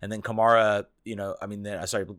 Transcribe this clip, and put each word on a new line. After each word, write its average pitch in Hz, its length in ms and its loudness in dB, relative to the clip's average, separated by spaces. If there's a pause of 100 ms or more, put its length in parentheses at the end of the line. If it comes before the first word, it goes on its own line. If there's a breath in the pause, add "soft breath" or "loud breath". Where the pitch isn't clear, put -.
and 104 120 -8
then 107 100 -6
Kamara, 110 640 4 (180)
you 113 120 -8
know, 98 260 -6
I 98 40 -8
mean, 101 180 -10
then, 104 140 -6
uh, 90 80 -6
sorry, 98 200 -2 (120)